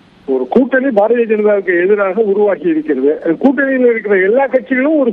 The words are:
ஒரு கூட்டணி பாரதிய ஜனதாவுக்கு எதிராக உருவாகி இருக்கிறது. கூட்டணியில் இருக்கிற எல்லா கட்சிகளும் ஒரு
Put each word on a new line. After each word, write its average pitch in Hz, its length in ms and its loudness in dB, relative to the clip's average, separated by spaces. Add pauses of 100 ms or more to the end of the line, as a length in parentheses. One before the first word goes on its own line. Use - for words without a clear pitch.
(260)
ஒரு 127 240 -2
கூட்டணி 254 360 0
பாரதிய 233 400 2
ஜனதாவுக்கு 208 580 0
எதிராக 202 380 0
உருவாகி 196 460 0
இருக்கிறது. 151 560 -2
கூட்டணியில் 254 680 0
இருக்கிற 220 260 -2
எல்லா 214 320 2
கட்சிகளும் 262 500 0
ஒரு 254 160 0